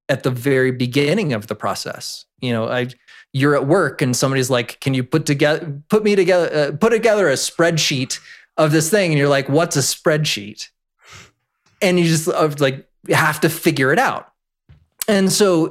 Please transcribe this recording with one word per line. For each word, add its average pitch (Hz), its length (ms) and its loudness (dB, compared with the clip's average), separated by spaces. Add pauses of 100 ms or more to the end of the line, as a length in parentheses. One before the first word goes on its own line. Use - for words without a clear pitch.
at 131 160 -2
the 135 80 -2
very 131 400 0
beginning 143 640 -2
of 104 140 -6
the - 80 -8
process. - 680 -10 (140)
You 123 140 -4
know, 113 160 -4
I, 123 180 -4 (460)
you're 143 220 2
at 135 120 0
work 156 340 0
and 127 140 0
somebody's 135 340 0
like, 123 300 -2
"Can 135 140 -2
you 131 100 0
put 156 220 -2
toge-, 147 640 -2
put 214 140 2
me 208 120 2
together, 180 380 2
uh, 143 240 0
put 220 140 2
together 214 360 2
a 139 60 2
spreadsheet 151 840 -2 (360)
of 156 160 2
this 156 180 2
thing?" 196 220 2
And 151 60 2
you're 143 100 2
like, 139 220 0
"What's 165 260 0
a 147 40 0
spreadsheet?" 147 880 -2 (1120)
And 180 180 2
you 170 60 4
just, 160 240 0
uh, 156 200 0 (100)
like, 135 280 -2 (220)
have 156 320 0
to 170 80 2
figure 139 420 0
it 180 80 2
out. 220 320 -2 (800)
And 196 220 4
so 175 400 2